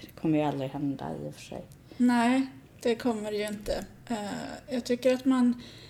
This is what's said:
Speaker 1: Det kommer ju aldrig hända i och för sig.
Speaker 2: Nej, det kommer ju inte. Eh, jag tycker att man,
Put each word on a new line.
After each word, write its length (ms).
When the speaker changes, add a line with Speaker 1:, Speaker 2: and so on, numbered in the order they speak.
Speaker 1:
Det 200
kommer 160
ju 60
aldrig 260
hända 360
i 40
och 60
för 60
sig. 200
Speaker 2:
Nej, 440
det 140
kommer 360
ju 160
inte. 380
Eh, 60
jag 140
tycker 300
att 120
man, 360